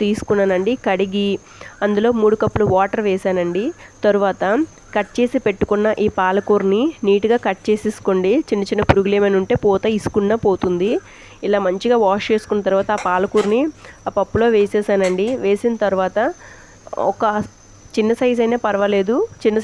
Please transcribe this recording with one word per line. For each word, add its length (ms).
తీసుకున్నానండి. 680
కడిగి 420
అందులో 240
మూడు 220
కప్పులు 200
వాటర్ 340
వేసానండి. 560
తరువాత 380
కట్ 220
చేసి 260
పెట్టుకున్న 420
ఈ 0
పాలకూరని 640
నీట్‌గా 300
కట్ 220
చేసేసుకోండి. 640
చిన్న 200
చిన్న 220
పురుగులు 280
ఏమైనా 220
ఉంటే 140
పోతాయి, 340
ఇసుకున్నా 460
పోతుంది. 460
ఇలా 200
మంచిగా 380
వాష్ 280
చేసుకున్న 360
తర్వాత 280
ఆ 100
పాలకూరని 540
ఆ 100
పప్పులో 380
వేసేసానండి. 680
వేసిన 300
తర్వాత 340
ఒక 120
చిన్న 240
సైజు 240
అయినా 220
పర్వాలేదు, 500
చిన్న 200